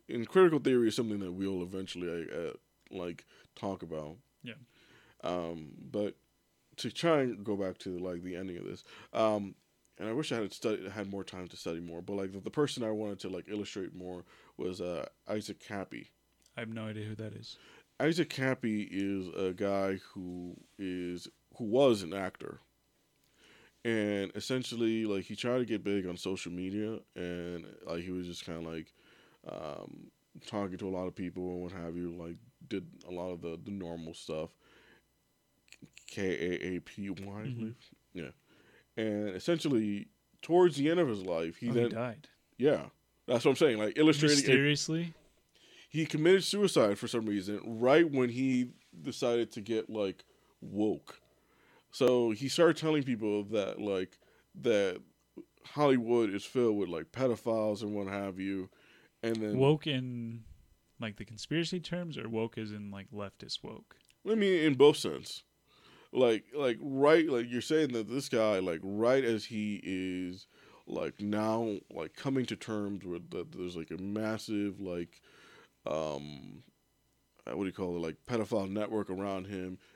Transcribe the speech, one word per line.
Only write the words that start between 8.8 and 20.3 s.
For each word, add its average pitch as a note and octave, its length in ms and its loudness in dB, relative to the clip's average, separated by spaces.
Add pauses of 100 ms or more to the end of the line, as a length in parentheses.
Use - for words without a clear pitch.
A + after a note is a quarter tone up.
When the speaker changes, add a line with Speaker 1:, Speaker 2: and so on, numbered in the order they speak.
Speaker 1:
um, G#2+ 420 2 (440)
and G2+ 100 -6
I A2 40 -2
wish D3+ 180 -2
I B2+ 60 -2
had G#2 160 -4
studied, G2+ 380 -2
had G2 200 -6
more G2 140 -6
time F2+ 240 -10
to - 80 -18
study E2 240 -6
more, E2+ 220 -10
but, G2+ 140 -6
like, F#2+ 160 -4
the, G2 80 -10
the G2+ 100 -8
person C#3+ 340 0
I A2 60 -2
wanted G#2+ 300 -4
to, - 100 -8
like, F2+ 180 -8
illustrate G2+ 460 -6
more F2+ 300 -12 (320)
was, F#2 240 -4
uh, F2 260 -4 (200)
Isaac G#2 320 -6
Kappy. F#2+ 500 -10 (480)
Speaker 2:
I A#2+ 40 -8
have A2+ 80 -8
no A2 160 -8
idea G#2+ 220 -6
who G#2+ 100 -8
that A2 160 -8
is. A2 240 -14 (420)
Speaker 1:
Isaac D3+ 300 2
Kappy B2 640 0
is G2 440 -2
a F#2 200 0
guy G2 420 0 (160)
who F2+ 420 -10 (240)